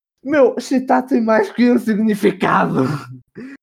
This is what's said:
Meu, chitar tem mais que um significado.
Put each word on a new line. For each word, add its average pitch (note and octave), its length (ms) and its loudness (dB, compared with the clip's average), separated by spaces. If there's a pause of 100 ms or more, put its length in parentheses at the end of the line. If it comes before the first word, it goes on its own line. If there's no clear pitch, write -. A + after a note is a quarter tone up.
(240)
Meu, C4+ 360 2
chitar C4 460 0
tem B3+ 160 0
mais A3 300 0
que A#3+ 200 2
um A#3+ 80 4
significado. F#3+ 1040 0 (800)